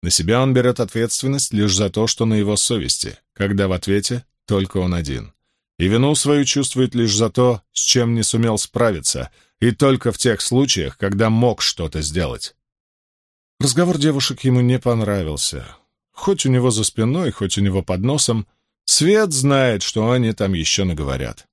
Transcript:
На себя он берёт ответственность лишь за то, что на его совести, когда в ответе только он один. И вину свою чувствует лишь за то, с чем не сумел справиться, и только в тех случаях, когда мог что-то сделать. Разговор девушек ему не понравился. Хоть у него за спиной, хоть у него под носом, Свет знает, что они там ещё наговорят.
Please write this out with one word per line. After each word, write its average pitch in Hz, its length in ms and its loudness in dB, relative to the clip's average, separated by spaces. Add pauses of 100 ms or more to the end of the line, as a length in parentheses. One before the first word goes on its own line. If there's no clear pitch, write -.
На 87 80 -4
себя 131 320 2
он 135 120 2
берёт 123 260 2
ответственность 117 720 -2
лишь 104 220 2
за 98 160 0
то, 110 160 -2
что - 180 -2
на 110 100 2
его 104 220 0
совести, - 640 -4 (160)
когда 101 340 0
в 92 40 0
ответе 101 520 -2 (220)
только 98 320 0
он 90 160 0
один. 69 380 -6 (460)
И 85 80 2
вину 123 280 2
свою 147 300 2
чувствует 131 500 0
лишь 117 200 2
за 107 160 2
то, 123 320 2 (100)
с - 60 -6
чем 117 360 2
не 113 80 0
сумел 113 360 0
справиться, 87 720 -2 (300)
и 117 100 4
только 123 420 2
в - 60 -8
тех 113 220 0
случаях, 120 580 0
когда 101 320 0
мог 113 320 2
что-то 82 400 -4
сделать. 76 540 -6 (1040)
Разговор 160 380 2
девушек 139 440 0
ему 127 180 4
не 123 180 2
понравился. 101 1000 -4 (340)
Хоть - 360 -2
у 135 40 2
него 127 200 2
за 110 140 0
спиной, 127 460 -2
хоть - 280 -4
у - 20 0
него 95 220 0
под 92 180 -4
носом, 120 460 0 (380)
Свет 196 480 2
знает, 135 500 2
что 110 280 -2
они 120 220 2
там 98 220 -2
ещё 85 300 0
наговорят. 67 680 -4